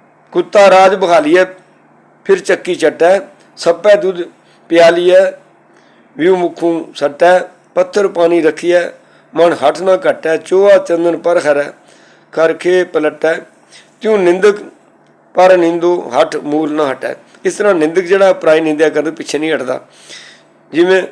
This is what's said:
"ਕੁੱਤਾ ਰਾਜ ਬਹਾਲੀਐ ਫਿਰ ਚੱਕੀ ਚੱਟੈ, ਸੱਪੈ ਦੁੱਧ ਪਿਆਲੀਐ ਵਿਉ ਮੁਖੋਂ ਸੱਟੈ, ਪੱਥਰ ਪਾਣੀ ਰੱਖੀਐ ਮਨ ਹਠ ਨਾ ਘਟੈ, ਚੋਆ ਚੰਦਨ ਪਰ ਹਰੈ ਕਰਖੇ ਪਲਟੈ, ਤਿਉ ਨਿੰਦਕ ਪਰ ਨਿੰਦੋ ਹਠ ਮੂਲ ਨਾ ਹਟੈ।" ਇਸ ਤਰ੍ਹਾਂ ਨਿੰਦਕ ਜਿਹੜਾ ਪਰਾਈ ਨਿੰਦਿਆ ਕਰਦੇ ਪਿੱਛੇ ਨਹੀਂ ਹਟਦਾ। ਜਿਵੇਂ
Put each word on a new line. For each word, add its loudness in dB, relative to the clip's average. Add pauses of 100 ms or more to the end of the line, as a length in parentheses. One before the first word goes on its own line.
(320)
"ਕੁੱਤਾ 2
ਰਾਜ 6
ਬਹਾਲੀਐ 2 (800)
ਫਿਰ 0
ਚੱਕੀ -4
ਚੱਟੈ, 0 (360)
ਸੱਪੈ 0
ਦੁੱਧ -4 (460)
ਪਿਆਲੀਐ 4 (840)
ਵਿਉ 0
ਮੁਖੋਂ -4 (100)
ਸੱਟੈ, 0 (340)
ਪੱਥਰ -2
ਪਾਣੀ 0
ਰੱਖੀਐ -2 (540)
ਮਨ 2
ਹਠ -2
ਨਾ 0 (120)
ਘਟੈ, -4
ਚੋਆ 2
ਚੰਦਨ -2
ਪਰ -2
ਹਰੈ -2 (600)
ਕਰਖੇ 0
ਪਲਟੈ, -4 (680)
ਤਿਉ 0
ਨਿੰਦਕ 2 (760)
ਪਰ 4
ਨਿੰਦੋ -2
ਹਠ -2
ਮੂਲ -4
ਨਾ -2
ਹਟੈ।" -8 (300)
ਇਸ -2
ਤਰ੍ਹਾਂ 0
ਨਿੰਦਕ 0
ਜਿਹੜਾ 2
ਪਰਾਈ 2
ਨਿੰਦਿਆ 0
ਕਰਦੇ -2
ਪਿੱਛੇ -8
ਨਹੀਂ -4
ਹਟਦਾ। -8 (840)
ਜਿਵੇਂ 2